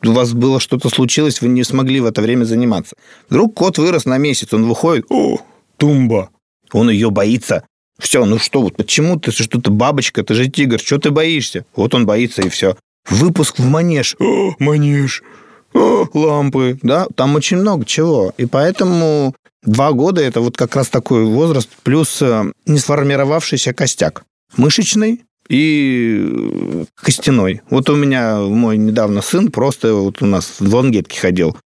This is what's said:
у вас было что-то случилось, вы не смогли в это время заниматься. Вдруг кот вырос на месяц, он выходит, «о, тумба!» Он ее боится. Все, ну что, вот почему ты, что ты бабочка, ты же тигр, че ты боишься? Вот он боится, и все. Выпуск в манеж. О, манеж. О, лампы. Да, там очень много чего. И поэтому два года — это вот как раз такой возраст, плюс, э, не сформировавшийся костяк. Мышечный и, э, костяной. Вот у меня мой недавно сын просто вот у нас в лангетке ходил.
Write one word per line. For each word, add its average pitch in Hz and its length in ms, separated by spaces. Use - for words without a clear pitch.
у 113 80
вас 120 200
было 127 280
что-то - 300
случилось, 135 500
вы 120 80
не 127 160
смогли 131 360
в 117 60
это 107 140
время 120 240
заниматься. 113 520
Вдруг 214 240
кот 180 240
вырос 165 260
на 131 140
месяц, 143 340
он 113 160
выходит, 127 400
«о, - 300
тумба!» 127 500
Он 117 180
ее 110 200
боится. 104 540
Все, - 260
ну 110 140
что, 135 240
вот 95 140
почему 160 420
ты, - 120
что 113 300
ты 107 100
бабочка, 123 520
ты 110 120
же 123 140
тигр, 131 320
че - 180
ты 147 120
боишься? 151 540
Вот 110 180
он 123 120
боится, 107 360
и 95 60
все. 95 280
Выпуск 160 500
в 127 100
манеж. 156 500
О, 196 400
манеж. 143 640
О, - 380
лампы. 139 720
Да, 147 320
там 139 220
очень 165 220
много 185 260
чего. 143 540
И 123 80
поэтому 156 880
два 135 300
года — 165 280
это 123 200
вот 120 160
как - 200
раз 135 120
такой 120 360
возраст, 135 440
плюс, 147 400
э, 113 300
не 151 120
сформировавшийся 139 960
костяк. - 520
Мышечный 214 680
и, 131 760
э, 57 600
костяной. 113 760
Вот 135 200
у 147 60
меня 127 420
мой 107 380
недавно 107 460
сын 190 280
просто 117 440
вот 98 280
у 101 40
нас 95 320
в 101 160
лангетке 120 460
ходил. 90 360